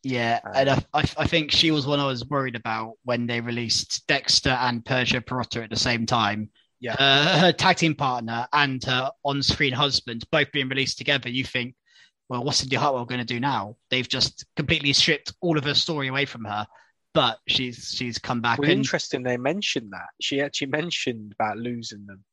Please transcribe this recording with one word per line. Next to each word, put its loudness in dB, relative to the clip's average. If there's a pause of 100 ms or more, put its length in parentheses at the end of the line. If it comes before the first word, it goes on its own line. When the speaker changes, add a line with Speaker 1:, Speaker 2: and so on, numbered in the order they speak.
Speaker 1:
Yeah, 0
Speaker 2:
Uh, -10
Speaker 1:
and 4
I, 2 (100)
I, 2 (140)
I 0
think 2
she 4
was 0
one 2
I 0
was -4
worried -2
about -6 (120)
when 0
they -2
released -2
Dexter 2
and 0
Persia 2
Pirotta -4
at -12
the -6
same 2
time. 0 (300)
Speaker 2:
Yeah. -6
Speaker 1:
Uh, 6
her 8
tag 4
team 2
partner -2
and 2
her 0 (140)
on-screen 0
husband -2
both 2
being -2
released -2
together. 0
You -2
think, -4 (560)
"Well, -4
what's 0
Indy -2
Hartwell 0
gonna -4
do -4
now?" -2 (120)
They've -2
just -2 (100)
completely 0
stripped 2
all 2
of -2
her -2
story 0
away 0
from -10
her, -4 (480)
but 4
she's, -2
she's -4
come -2
back 2
Speaker 2:
Well, 4
Speaker 1:
and 6
Speaker 2:
interesting -2
they 0
mentioned -2
that. -12 (120)
She -2
actually -4
mentioned -4
about -2
losing -8
them. -18